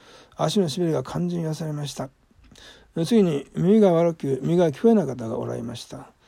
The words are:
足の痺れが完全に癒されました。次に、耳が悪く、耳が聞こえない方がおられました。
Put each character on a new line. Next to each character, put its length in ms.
足 240
の 100
痺 160
れ 60
が 120
完 260
全 100
に 60
癒 100
さ 100
れ 80
ま 140
し 60
た。 160
次 180
に、 320
耳 240
が 120
悪 220
く、 280
耳 160
が 140
聞 100
こ 80
え 40
な 100
い 20
方 220
が 100
お 80
ら 100
れ 60
ま 140
し 100
た。 240